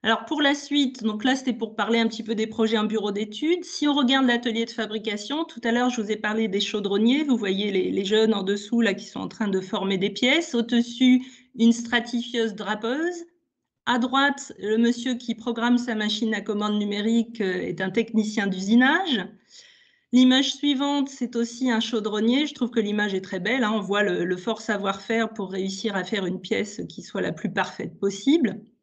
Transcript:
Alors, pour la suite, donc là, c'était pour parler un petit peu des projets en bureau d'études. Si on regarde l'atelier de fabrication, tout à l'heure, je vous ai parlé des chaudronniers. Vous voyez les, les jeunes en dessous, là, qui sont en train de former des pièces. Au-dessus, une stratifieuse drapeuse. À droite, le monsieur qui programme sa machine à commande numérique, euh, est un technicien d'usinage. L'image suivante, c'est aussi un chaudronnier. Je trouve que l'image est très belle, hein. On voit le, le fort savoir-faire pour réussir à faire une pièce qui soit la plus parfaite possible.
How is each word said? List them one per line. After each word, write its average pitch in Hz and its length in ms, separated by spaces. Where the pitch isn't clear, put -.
Alors, 220 220
pour 302 160
la 294 140
suite, 285 500
donc 214 200
là, 262 120
c'était 262 160
pour 214 240
parler 226 220
un 226 100
petit 226 140
peu 214 120
des 214 120
projets 220 320
en 214 60
bureau 208 280
d'études. 294 520
Si - 220
on 285 80
regarde 269 320
l'atelier 233 380
de 226 60
fabrication, 220 760
tout 240 180
à 233 100
l'heure, 247 180
je 240 100
vous 208 100
ai 208 60
parlé 214 320
des 196 120
chaudronniers. 214 640
Vous 277 140
voyez 202 340
les, 185 220
les 196 140
jeunes 220 260
en 202 100
dessous, 208 380
là, 202 140
qui 190 100
sont - 160
en 190 80
train 208 180
de 190 140
former 196 380
des 196 100
pièces. 285 460
Au-dessus, 240 680
une 233 180
stratifieuse 233 840
drapeuse. 240 720
À 254 140
droite, 269 600
le 208 200
monsieur 240 380
qui 240 180
programme 233 420
sa 233 180
machine 214 380
à 202 80
commande 208 380
numérique, 214 640
euh, 180 180
est 175 220
un 190 80
technicien 214 560
d'usinage. 240 800
L'image 254 420
suivante, 285 560
c'est 240 260
aussi 233 340
un 226 100
chaudronnier. 226 680
Je 294 80
trouve 247 160
que 233 100
l'image 208 320
est 190 80
très 190 200
belle, 233 240
hein. 214 100
On 214 60
voit 202 220
le, 180 220
le 180 140
fort 220 240
savoir-faire 214 720
pour 185 160
réussir 196 440
à 180 100
faire 196 200
une 180 160
pièce 202 480
qui - 140
soit - 180
la 180 120
plus 170 200
parfaite - 460
possible. 208 640